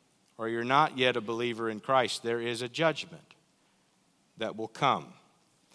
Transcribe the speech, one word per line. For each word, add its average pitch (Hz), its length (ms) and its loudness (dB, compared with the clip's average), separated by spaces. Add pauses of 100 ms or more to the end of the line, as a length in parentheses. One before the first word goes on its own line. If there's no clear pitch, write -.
(380)
or 113 100 -4
you're 117 160 -2
not 135 340 4
yet 127 180 4
a 120 40 -2
believer 113 500 -2
in 107 100 -6
Christ, 131 420 2
there 117 180 -2
is 117 200 -4
a 123 80 -6
judgment 151 680 -4 (1000)
that 107 180 -4
will 110 140 -6
come. 107 460 0 (600)